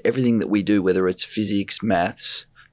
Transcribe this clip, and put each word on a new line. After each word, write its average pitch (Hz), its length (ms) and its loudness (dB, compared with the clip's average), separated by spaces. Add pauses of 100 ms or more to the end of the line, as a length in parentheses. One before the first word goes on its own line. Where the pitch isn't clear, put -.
everything 120 340 2
that - 100 0
we 101 140 2
do, 104 180 2
whether 92 280 2
it's - 160 -2
physics, 101 580 -4
maths, - 640 0 (260)